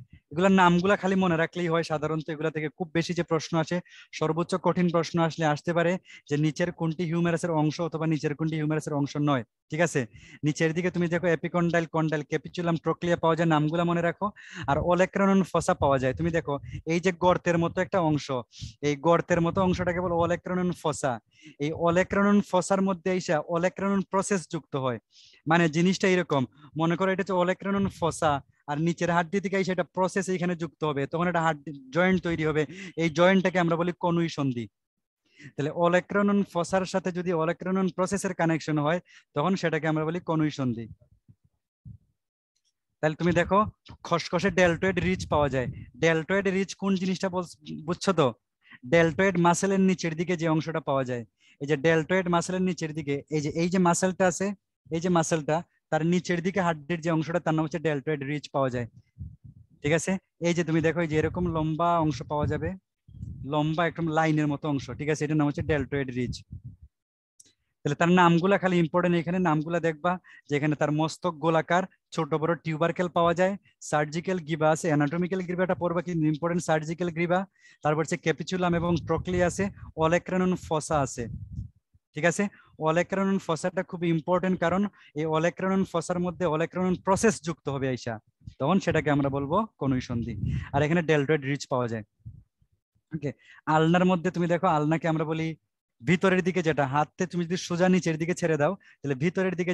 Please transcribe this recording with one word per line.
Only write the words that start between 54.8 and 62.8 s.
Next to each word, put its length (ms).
এই 80
যে 60
মাসেলটা, 480
তার 140
নিচের 400
দিকে 160
হাড্ডির 440
যে 60
অংশটা, 340
তার 100
নাম 100
হচ্ছে 220
ডেলটয়েড 420
রিজ 160
পাওয়া 140
যায়। 180
ঠিক 180
আছে, 120
এই 100
যে 60
তুমি 180
দেখো 200
এই 100
যে 100
এরকম 220
লম্বা 340
অংশ 200
পাওয়া 200
যাবে, 180